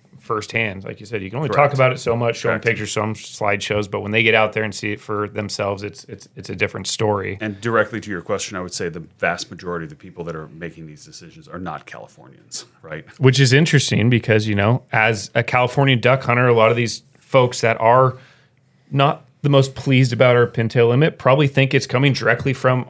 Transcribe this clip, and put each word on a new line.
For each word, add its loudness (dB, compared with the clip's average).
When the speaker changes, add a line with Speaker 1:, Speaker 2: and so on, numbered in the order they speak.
Speaker 1:
firsthand. -6
Like -14
you -18
said, -8
you -10
can -8
only -4
Speaker 2:
Correct. 2
Speaker 1:
talk -8
about 4
it -8
so -2
much, -2
show -4
them 0
Speaker 2:
Correct. -4
Speaker 1:
pictures, -2
show -4
them -4
slideshows, -4
but -6
when -8
they 2
get 4
out 2
there -4
and -8
see -6
it -10
for -6
themselves, -6
it's, -12
it's, -20
it's -14
a -8
different -6
story. -2
Speaker 2:
And -8
directly -2
to -12
your -8
question, -8
I -6
would -10
say -6
the -12
vast -4
majority -8
of -14
the -20
people -16
that -10
are -14
making -16
these -20
decisions -20
are -14
not -12
Californians, -18
right? -14
Speaker 1:
Which 4
is 4
interesting 2
because, 2
you -2
know, 2
as 0
a 2
California 0
duck 2
hunter, 2
a 4
lot 6
of 0
these -4
folks 0
that 0
are 4
not 2
the 0
most 4
pleased 2
about 4
our 4
pintail 2
limit 2
probably 4
think 0
it's 0
coming 2
directly 0
from 0